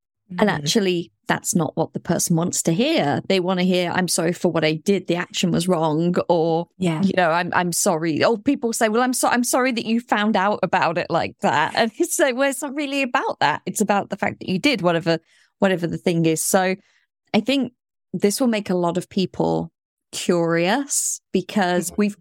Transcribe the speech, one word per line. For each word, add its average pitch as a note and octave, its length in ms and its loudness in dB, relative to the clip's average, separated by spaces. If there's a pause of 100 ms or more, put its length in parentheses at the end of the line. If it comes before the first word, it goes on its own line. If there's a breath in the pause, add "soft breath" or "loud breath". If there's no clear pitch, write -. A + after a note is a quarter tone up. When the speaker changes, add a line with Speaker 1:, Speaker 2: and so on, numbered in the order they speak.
(380)
Speaker 1:
And G#3 100 2
Speaker 2:
Mm. F#3+ 60 2
Speaker 1:
actually, F3 580 -2 (200)
that's - 220 -4
not E3 220 -2
what D#3+ 180 -2
the - 60 -8 (120)
person E3 240 0
wants E3+ 280 -2
to E3 80 2
hear. F3+ 560 0
They F#3+ 120 2
wanna F3+ 220 0 (120)
hear, F3+ 220 0
"I'm F3+ 120 0
sorry F3 260 0
for - 180 0
what D#3+ 120 0
I D#3 100 2
did. F#3 320 -2
The E3+ 100 0 (100)
action - 260 -2
was E3+ 160 0
wrong," E3 460 2 (140)
or, E3+ 380 2 (100)
Speaker 2:
Yeah. E3 260 0
Speaker 1:
you F#3+ 140 2
know, F3 140 4
"I'm, F3 240 0
I'm F3 180 0
sorry." D#3+ 520 0
Or A3 120 4
people A#3 360 -2
say, A3+ 180 0
"Well, A3+ 120 2
I'm B3+ 120 0
so-, C#4 220 0
I'm A#3+ 80 2
sorry C4 280 0
that - 140 -4
you A#3 140 0
found G#3+ 360 0
out G3+ 260 0
about E3+ 360 0
it - 100 -4
like C#3 320 -2
that." D#3 360 2
And A3+ 220 2
it's E4+ 200 -2
like, C#4 180 2
well, C#4 140 2
it's - 120 -6
not C#4 120 -8
really C#4 280 -2
about C#4 380 -2
that. D3 240 0
It's - 160 -4
about G3+ 300 0
the G3+ 120 -8
fact - 180 -4
that - 80 -12
you F#3 100 0
did C4+ 240 0
whatever, E3 360 2 (420 soft breath)
whatever F#3 260 2
the D#3+ 200 -6
thing E3 200 2
is. D#3+ 180 2
So F#3+ 300 2 (580 soft breath)
I G#3+ 80 2
think C4 320 -2 (400)
this G3+ 280 0
will C4 80 2 (100)
make G3+ 120 -4
a F#3 40 0 (120)
lot F3 120 -2
of F3 100 -6
people E3 640 -2 (420)
curious F3 1080 0 (120)
because F3+ 540 0
Speaker 2:
Mm-hmm. - 120 -10
Speaker 1:
we've G#3 220 0